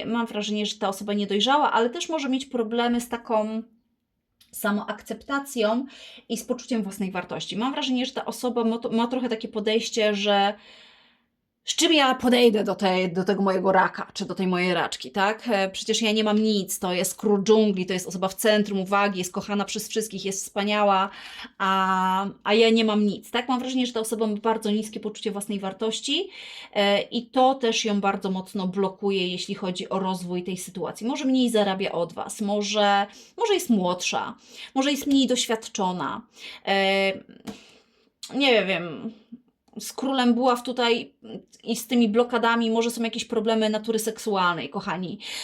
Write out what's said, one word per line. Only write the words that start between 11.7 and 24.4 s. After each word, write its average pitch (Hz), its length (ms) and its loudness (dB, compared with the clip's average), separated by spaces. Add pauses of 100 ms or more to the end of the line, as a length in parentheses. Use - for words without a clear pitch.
czym 339 160 2
ja 269 220 4
podejdę 240 500 4
do 196 100 0
tej, 185 380 2
do 180 120 0
tego 196 180 0
mojego 190 300 2
raka, - 420 2
czy 202 100 -6
do 160 100 -8
tej 190 120 -2
mojej 180 280 2
raczki, - 360 -4
tak? 214 380 0
E, 196 220 2
przecież 220 320 -2
ja 214 100 2
nie 220 120 2
mam 214 140 4
nic, 214 400 0
to 180 140 -2
jest 185 220 -2
król 208 280 2
dżungli, 208 440 4
to 196 60 -4
jest 180 140 -2
osoba 190 220 -4
w 190 60 -6
centrum 208 460 2
uwagi, 202 380 0
jest 180 140 -6
kochana 202 320 -4
przez 208 240 -8
wszystkich, 214 360 -4
jest 196 200 -4
wspaniała, 202 680 2 (480)
a, 190 680 2 (180)
a 208 100 2
ja 226 160 8
nie 226 140 4
mam 208 220 2
nic, - 240 -4
tak? 240 180 -4
Mam 247 120 0
wrażenie, 254 260 -2
że 240 60 -6
ta 226 80 -2
osoba 220 260 -2
ma 208 100 -2
bardzo 220 340 0